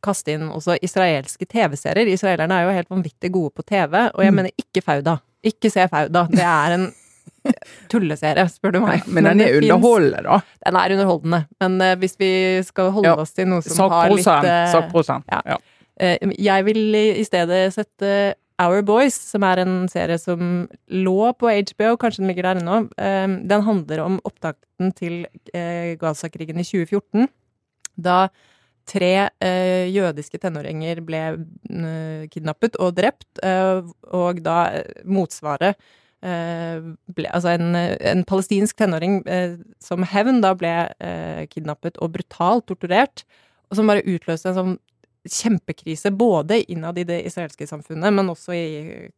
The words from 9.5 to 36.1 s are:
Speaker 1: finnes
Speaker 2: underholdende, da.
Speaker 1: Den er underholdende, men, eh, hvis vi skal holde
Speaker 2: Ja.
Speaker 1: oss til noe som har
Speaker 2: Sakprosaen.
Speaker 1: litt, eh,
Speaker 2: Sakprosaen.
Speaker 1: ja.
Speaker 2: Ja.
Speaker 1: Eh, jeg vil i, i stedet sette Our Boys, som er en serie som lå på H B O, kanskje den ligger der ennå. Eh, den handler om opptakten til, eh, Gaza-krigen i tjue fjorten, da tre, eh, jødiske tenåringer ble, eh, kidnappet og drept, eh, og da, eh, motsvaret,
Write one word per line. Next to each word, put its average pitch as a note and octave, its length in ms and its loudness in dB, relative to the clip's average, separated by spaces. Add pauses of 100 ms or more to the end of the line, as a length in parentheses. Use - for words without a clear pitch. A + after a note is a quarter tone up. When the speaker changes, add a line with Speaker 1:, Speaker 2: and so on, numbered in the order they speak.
Speaker 1:
finnes D3 100 6
Speaker 2:
underholdende, F#3+ 520 4
da. F#3 180 4 (240)
Speaker 1:
Den F3+ 100 0
er F#3 220 4
underholdende, E3+ 500 2 (140)
men, F#3 200 2
eh, F#3 140 4
hvis F#3 240 -4
vi F#3 440 2
skal F#3 280 0
holde G3+ 140 2
Speaker 2:
Ja. E3 100 6
Speaker 1:
oss D#3 160 -4
til F#3+ 160 -2
noe F3+ 140 0
som F#3+ 280 2
har E3+ 200 6
Speaker 2:
Sakprosaen. F3+ 340 6
Speaker 1:
litt, F3+ 80 4
eh, F3 220 4
Speaker 2:
Sakprosaen. E3 580 2
Speaker 1:
ja. - 140 -4
Speaker 2:
Ja. - 120 -4 (420)
Speaker 1:
Eh, F3+ 180 2 (200)
jeg G3 280 2
vil G#3+ 300 2
i, G#3+ 240 2
i A3 40 0
stedet F#3 500 0
sette G3+ 640 -2 (240)
Our F#3 220 4
Boys, A#3 320 2
som - 300 -4
er F#3 160 2
en F#3 280 0
serie E3+ 320 -2
som F3 480 -4 (240)
lå F#3+ 460 0
på A#3+ 120 0
H G#3 280 0
B G#3+ 100 0
O, A#3 100 2
kanskje A#3 200 -2
den F#3+ 100 -2
ligger F3+ 160 -2
der F#3 180 0
ennå. F#3+ 360 -2
Eh, G3 300 -2 (200)
den G#3 160 2
handler E3 420 -2
om F#3 200 -2
opptakten - 680 -6
til, F3 320 -8 (280)
eh, E3+ 420 -6
Gaza-krigen D#3+ 640 -6
i F3 40 -2
tjue F3 240 -2
fjorten, G#3 400 0 (680)
da F#3 320 2 (580)
tre, F#3+ 420 2 (120)
eh, F#3 480 0
jødiske F3 500 -4
tenåringer D#3+ 640 -6
ble, D#3+ 420 -6 (240)
eh, D#3+ 580 -8
kidnappet D#3+ 520 -4
og F3+ 160 0
drept, F#3+ 300 -2 (160)
eh, F#3 400 0 (300)
og F3 320 -2
da, E3+ 300 0
eh, - 100 -6 (220)
motsvaret, F#3 720 -2 (480)